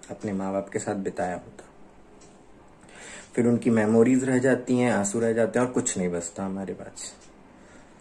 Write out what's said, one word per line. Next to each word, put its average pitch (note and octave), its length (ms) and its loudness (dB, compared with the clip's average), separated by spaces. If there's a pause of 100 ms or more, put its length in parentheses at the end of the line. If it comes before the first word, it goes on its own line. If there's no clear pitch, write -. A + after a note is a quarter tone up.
अपने G#2+ 240 -8
माँ F#2+ 200 -4
बाप G2 160 -4
के A2 100 -6
साथ G#2+ 160 -4
बिताया F#2+ 380 -4
होता। - 320 -14 (1700)
फिर A#2 120 2
उनकी A#2+ 220 4
memories A2+ 540 6
रह C3 140 2
जाती B2 420 2
हैं, B2 120 2
आंसू G2+ 280 0
रह A2+ 140 2
जाते A2+ 260 0
हैं B2+ 60 2
और B2+ 60 -4
कुछ - 260 -2
नहीं F2+ 120 -2
बचता F2 360 -6
हमारे F#2+ 280 -8
पास। - 400 -16 (880)